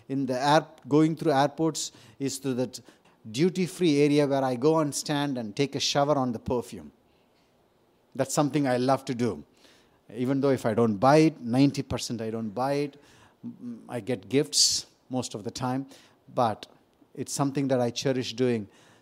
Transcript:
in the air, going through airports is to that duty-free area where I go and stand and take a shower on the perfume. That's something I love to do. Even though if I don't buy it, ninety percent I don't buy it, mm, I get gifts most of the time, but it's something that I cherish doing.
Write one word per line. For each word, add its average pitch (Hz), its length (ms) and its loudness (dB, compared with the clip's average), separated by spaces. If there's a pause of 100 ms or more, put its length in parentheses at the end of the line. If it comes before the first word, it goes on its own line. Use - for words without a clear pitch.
in 135 160 -2
the 123 140 -4
air, 151 260 4 (220)
going 156 280 4
through 156 180 0
airports 147 580 0 (280)
is 139 200 -4
to 135 160 -4
that 120 240 -4 (520)
duty-free 160 720 0
area 147 260 4
where 135 160 0
I 131 120 -2
go 156 240 2
and 147 140 -2
stand 143 440 -4
and 110 180 -10
take 139 200 -2
a 135 40 -4
shower 143 380 0
on 127 140 -2
the 110 80 -6
perfume. 101 520 -6 (1200)
That's 131 180 -4
something 147 340 0
I 127 100 2
love 131 280 0
to 135 100 -4
do. 110 280 -2 (720)
Even 131 280 0
though 139 80 6
if 127 160 2
I 117 80 4
don't 110 240 4
buy 131 200 6
it, 156 240 4
ninety 135 400 2
percent 120 400 -6
I 110 80 -6
don't 113 200 -6
buy 123 240 -4
it, 147 280 -6 (440)
mm, 120 340 -14 (100)
I 123 100 -6
get 98 300 -6
gifts - 560 0 (240)
most 127 240 -6
of 107 100 -12
the 117 80 -8
time, 131 360 -6 (460)
but 113 340 0 (480)
it's 135 180 -10
something 139 360 -2
that 131 100 2
I 120 100 0
cherish 123 440 -4
doing. 117 340 0 (340)